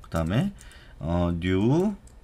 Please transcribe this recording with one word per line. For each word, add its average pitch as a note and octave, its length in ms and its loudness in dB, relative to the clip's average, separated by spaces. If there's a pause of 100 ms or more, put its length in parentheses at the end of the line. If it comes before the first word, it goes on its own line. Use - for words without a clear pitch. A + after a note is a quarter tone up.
그 - 100 -20
다음에, G2 420 0 (460)
어, F2 420 0
뉴, A#2 540 2 (300)